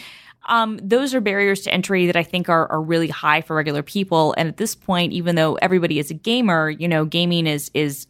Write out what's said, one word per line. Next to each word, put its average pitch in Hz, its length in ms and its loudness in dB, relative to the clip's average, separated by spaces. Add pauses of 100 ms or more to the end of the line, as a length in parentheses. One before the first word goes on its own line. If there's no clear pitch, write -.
(480)
um, 220 320 0
those 247 360 0
are 254 60 0
barriers 196 400 2
to - 120 0
entry 180 320 2
that 175 100 2
I 170 60 2
think 180 280 -4
are, 165 220 2
are 156 80 0
really 165 280 0
high 151 340 0
for 160 140 -6
regular 151 260 -2
people. 165 560 0
And 165 100 0
at 156 100 -8
this 220 180 -4
point, 175 360 -2
even 170 240 -2
though 160 200 2
everybody 170 420 0
is 147 140 -4
a - 20 -10
gamer, 180 560 0
you 156 180 -6
know, 160 160 2
gaming 170 440 0
is, 147 260 -4
is 143 360 -2